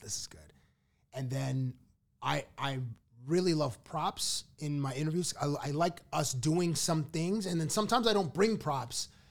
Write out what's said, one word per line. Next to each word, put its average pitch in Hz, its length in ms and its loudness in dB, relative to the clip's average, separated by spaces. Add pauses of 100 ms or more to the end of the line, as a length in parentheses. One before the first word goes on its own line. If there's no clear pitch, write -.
This - 140 -6
is - 120 -8
good." - 260 -20 (580)
And 131 160 -4
then 131 460 -2 (480)
I, 139 240 0 (100)
I 135 240 -4 (460)
really 175 300 4
love 147 280 0
props - 600 -2 (160)
in 147 200 -2
my 135 140 -2
interviews. 156 480 0
I, 147 60 2 (140)
I 143 100 -4
like 156 300 0 (120)
us 151 200 0
doing 160 420 2
some 160 300 2
things. 185 420 0
And 175 120 0
then 160 80 0
sometimes 214 400 2
I 220 60 6
don't 196 180 2
bring 208 260 4
props, 135 520 -4 (220)